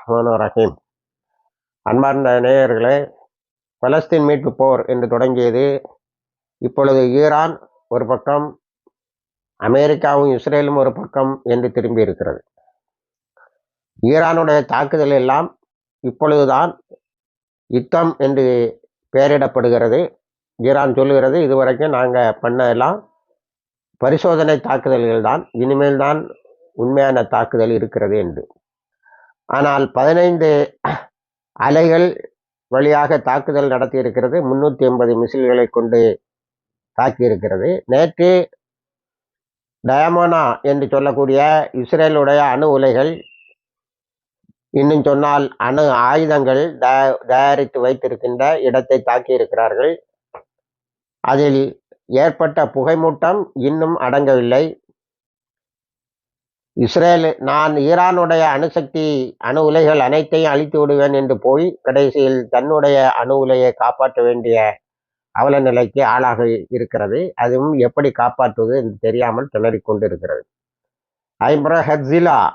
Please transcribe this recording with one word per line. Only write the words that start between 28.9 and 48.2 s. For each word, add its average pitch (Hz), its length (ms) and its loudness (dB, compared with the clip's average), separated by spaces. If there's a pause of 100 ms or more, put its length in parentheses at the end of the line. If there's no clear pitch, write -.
ஆனால் 139 460 -2
பதினைந்து 160 880 2 (720)
அலைகள் 165 840 0 (340)
வழியாக 147 500 2
தாக்குதல் 139 520 -2
நடத்தியிருக்கிறது. 127 760 -2
முன்னூத்தி 135 340 -2
எண்பது 120 480 2
மிசில்களை 123 440 0
கொண்டு 117 520 0 (800)
தாக்கியிருக்கிறது. 113 840 -2
நேற்று 170 640 0 (1400)
டயமோனா 160 760 0
என்று 139 300 -2
சொல்லக்கூடிய 139 800 0
இஸ்ரேலுடைய 147 640 2
அணு 143 340 2
உலைகள், 135 500 0 (1500)
இன்னும் 143 340 2
சொன்னால் 143 540 0
அணு 139 320 0
ஆயுதங்கள் 139 880 0
தயா-, 131 480 0
தயாரித்து 135 540 0
வைத்திருக்கின்ற 127 840 -2